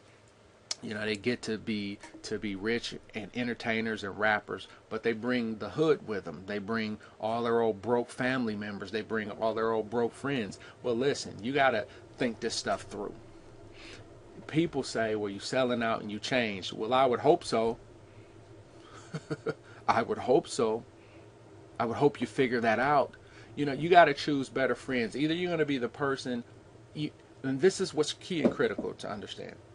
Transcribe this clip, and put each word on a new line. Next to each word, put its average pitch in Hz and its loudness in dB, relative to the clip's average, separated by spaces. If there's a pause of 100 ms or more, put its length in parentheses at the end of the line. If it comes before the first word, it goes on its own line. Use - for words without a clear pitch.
(840)
you 113 -8
know, 107 -6
they 107 0
get 120 -2
to 110 -4
be, 101 -4 (260)
to 107 -6
be 104 -4
rich 110 -4 (200)
and 104 -10
entertainers 113 -2
and 95 -8
rappers, 104 0 (220)
but 110 -4
they 117 2
bring 113 -2
the 104 -8
hood 147 2
with 101 -4
them. 85 -10
They 104 -4
bring 107 -4 (220)
all 117 0
their 117 4
old 107 2
broke 120 2
family 127 0
members. 101 -8
They 107 -2
bring 107 -4
all 107 0
their 113 2
old 110 -2
broke 117 0
friends. 123 -4 (240)
Well, 123 0
listen, 120 0
you 120 -4
gotta 131 4 (300)
think 117 -2
this 113 -4
stuff - -2
through. 101 -8 (1300)
People 151 0
say, 113 -2
"Well, 104 -2
you 101 -8
selling 123 0
out 113 0
and 104 -8
you 104 -6
changed." 107 -2
Well, 110 -2
I 131 8
would 117 2
hope - 6
so. 113 0 (1080)
<laughs> - -8
I 113 4
would 107 -2
hope 127 4
so. 113 0 (960)
I 120 2
would 113 -2
hope 143 4
you 127 0
figure 123 0
that 110 4
out. 139 4 (400)
You 143 -2
know, 143 -2
you 143 -2
gotta 170 10
choose 139 0
better 123 2
friends. 120 -2
Either 151 2
you're 175 -2
gonna 160 2
be 143 0
the 120 0
person, 135 -2 (520)
you, 151 -4 (340)
and 135 -2
this 190 6
is 190 -4
what's 151 2
key 165 -4
and - 4
critical 104 -2
to - -10
understand. 98 -10 (200)